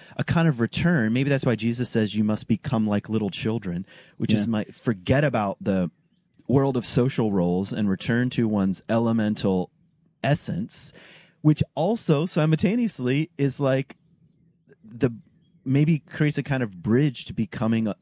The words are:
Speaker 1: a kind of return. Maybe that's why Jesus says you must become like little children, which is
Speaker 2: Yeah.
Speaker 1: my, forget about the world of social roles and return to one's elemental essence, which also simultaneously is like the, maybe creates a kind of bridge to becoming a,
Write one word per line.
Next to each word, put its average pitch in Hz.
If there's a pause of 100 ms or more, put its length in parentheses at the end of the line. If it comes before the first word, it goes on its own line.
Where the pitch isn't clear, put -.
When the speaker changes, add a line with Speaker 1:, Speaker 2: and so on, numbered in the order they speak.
(180)
Speaker 1:
a -
kind 165
of 127
return. 117
Maybe 135
that's 135
why 120
Jesus 117
says 107
you 107
must 107
become 110
like 104
little 107
children, 98 (320)
which 110
is 104
Speaker 2:
Yeah. 117
Speaker 1:
my, 107
forget 117
about 113
the 95 (560)
world 135
of 110
social 123
roles 92
and 104
return 120
to 117
one's 98
elemental 107 (540)
essence, - (480)
which 151 (140)
also 165
simultaneously 160
is 139
like 135 (840)
the, 123 (520)
maybe 147
creates -
a -
kind 131
of 95
bridge 123
to 98
becoming 113
a, 98